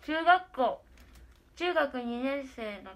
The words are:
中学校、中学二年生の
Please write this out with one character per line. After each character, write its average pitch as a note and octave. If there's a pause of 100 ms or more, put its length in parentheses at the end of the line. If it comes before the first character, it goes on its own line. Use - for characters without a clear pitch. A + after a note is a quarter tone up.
中 D#4+
学 F4+
校、 A#3+ (720)
中 F4
学 C#4
二 A#3+
年 C4+
生 G#3+
の F#3+